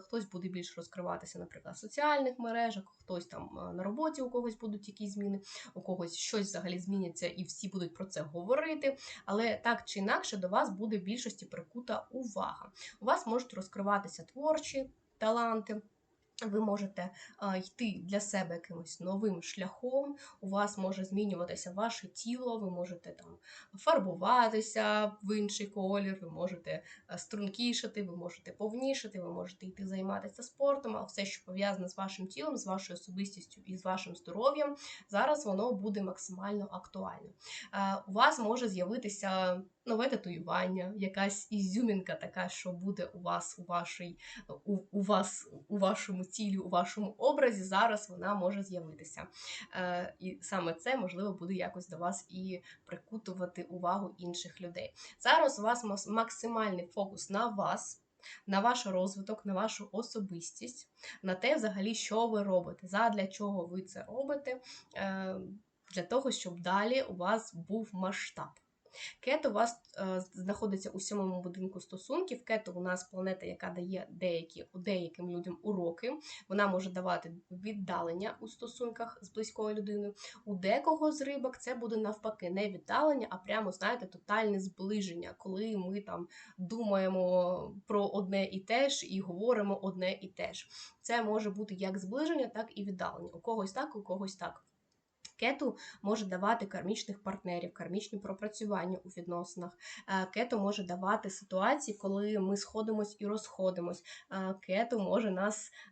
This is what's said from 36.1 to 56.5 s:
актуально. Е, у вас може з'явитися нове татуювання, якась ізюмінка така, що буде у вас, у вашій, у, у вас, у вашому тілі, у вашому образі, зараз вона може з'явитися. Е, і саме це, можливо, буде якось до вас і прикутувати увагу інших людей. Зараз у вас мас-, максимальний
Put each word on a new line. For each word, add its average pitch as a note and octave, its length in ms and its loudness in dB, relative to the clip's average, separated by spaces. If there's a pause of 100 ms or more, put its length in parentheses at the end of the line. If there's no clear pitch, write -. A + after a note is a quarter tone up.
актуально. F#3 600 -8 (440)
Е, G3 320 2
у G3 60 -6
вас C4+ 260 8
може A#3+ 300 2
з'явитися F#3+ 920 0 (240)
нове A#3 220 4
татуювання, F#3 880 0
якась G3 560 0
ізюмінка G3 640 2
така, F3+ 340 -4
що F3+ 240 -6
буде F#3 320 -2
у F3 160 -12
вас, F3 380 -2
у F3+ 40 -10
вашій, F3 560 -4 (460)
у, G3+ 140 2 (120)
у G3+ 120 0
вас, G3 460 4 (200)
у G#3 100 0
вашому F#3+ 460 2
тілі, G3 340 -2
у F#3 100 -4
вашому F#3+ 500 2
образі, B3 460 6
зараз G#3 460 4
вона F3+ 240 0
може G3 280 2
з'явитися. E3 640 -8 (480)
Е, F3+ 440 0
і F#3 240 -6
саме E3+ 320 0
це, B3 220 0
можливо, F#3+ 360 -2
буде F#3+ 220 -4
якось F3+ 340 -4
до E3 100 -10
вас F3+ 320 -2
і F#3 320 -6 (220)
прикутувати F3+ 800 -8
увагу F3+ 560 -2
інших F3 420 -8
людей. F3+ 340 -8 (260)
Зараз C#4+ 380 8
у G3+ 40 -4
вас A#3 220 4
мас-, G3 240 -2
максимальний A3 800 0